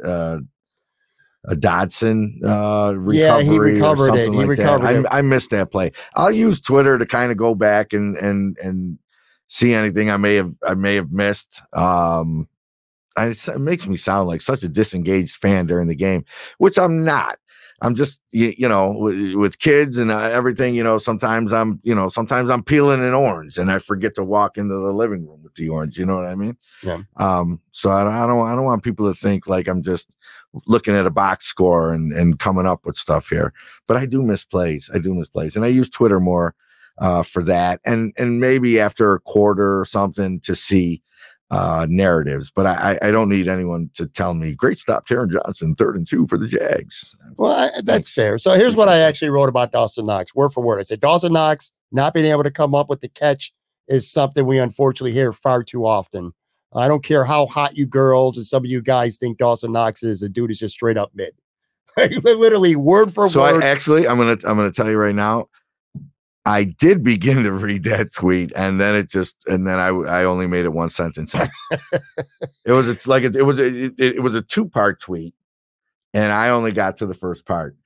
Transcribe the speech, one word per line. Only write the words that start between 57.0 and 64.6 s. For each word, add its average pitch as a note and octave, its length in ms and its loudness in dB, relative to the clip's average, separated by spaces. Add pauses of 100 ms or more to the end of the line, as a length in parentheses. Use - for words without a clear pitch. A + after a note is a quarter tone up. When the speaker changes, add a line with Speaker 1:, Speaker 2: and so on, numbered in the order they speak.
Speaker 2:
care D3 220 2
how D3 180 2
hot C#3+ 320 -2
you C#3+ 80 0
girls C3 540 2
and A2+ 80 -10
some C3 180 -2
of B2 60 -6
you B2+ 100 -4
guys A#2+ 380 0
think A#2+ 180 -6
Dawson A#2+ 360 0
Knox A2+ 300 -2
is, G#2+ 200 -4
a G2+ 80 -6
dude A2+ 220 -4
is G2+ 60 -10
just G#2+ 140 -8
straight A#2 240 -2
up G2+ 180 -4
mid." F#2+ 200 -10 (640)
<laughs> - 260 0
Literally A3 520 6
word F3+ 360 4
for G#3 160 2
Speaker 1:
So D3+ 140 4
I C#3+ 100 6
Speaker 2:
word. D#3+ 120 4
Speaker 1:
actually, C#3+ 440 2
I'm B2 80 2
gonna, A#2 300 2
I'm G#2+ 100 2
gonna G#2 140 2